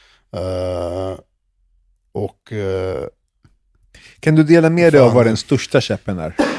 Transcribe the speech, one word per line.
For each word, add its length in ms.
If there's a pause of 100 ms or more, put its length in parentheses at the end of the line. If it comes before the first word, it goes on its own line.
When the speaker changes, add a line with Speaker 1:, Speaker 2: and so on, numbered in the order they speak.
(360)
Speaker 1:
Eh, 840 (960)
och, 400
eh, 500 (1160)
Speaker 2:
Kan 160
du 80
dela 260
med 240
dig 80
av 60
Speaker 1:
fan. 80
Speaker 2:
vad 100
den 120
största 440
käppen 380
är? 160 (240)